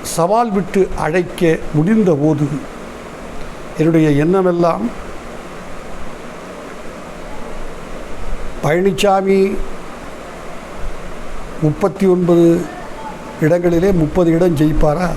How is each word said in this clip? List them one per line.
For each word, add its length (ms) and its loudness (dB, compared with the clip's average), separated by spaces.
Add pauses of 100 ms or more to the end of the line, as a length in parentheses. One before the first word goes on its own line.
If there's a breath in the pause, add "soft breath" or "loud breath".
சவால் 500 0
விட்டு 360 2 (100)
அழைக்க 600 0 (160)
முடிந்த 400 4
போது, 340 2 (1300)
என்னுடைய 480 4
எண்ணமெல்லாம் 560 2 (3750)
பழனிசாமி 920 4 (2000)
முப்பத்தி 440 0
ஒன்பது 560 6 (800)
இடங்களிலே 500 4
முப்பது 400 2
இடம் 240 4
ஜெயிப்பாரா 600 4